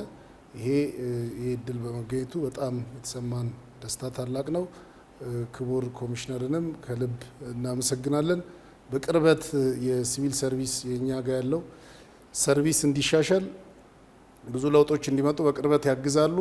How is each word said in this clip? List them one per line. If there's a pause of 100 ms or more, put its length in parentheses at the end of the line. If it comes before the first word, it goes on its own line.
(520)
ይሄ፣ (280)
እ፣ (240)
ይሄ
እድል
በመገኘቱ
በጣም (140)
የተሰማን (280)
ደስታ (100)
ታላቅ
ነው። (540)
እ፣ (180)
ክቡር
ኮሚሽነርንም (120)
ከልብ (320)
እናመሰግናለን። (480)
በቅርበት፣ (100)
እ፣ (180)
የሲቪል
ሰርቪስ (100)
የእኛ
ጋር
ያለው (720)
ሰርቪስ
እንዲሻሻል (1000)
ብዙ
ለውጦች
እንዲመጡ
በቅርበት
ያግዛሉ።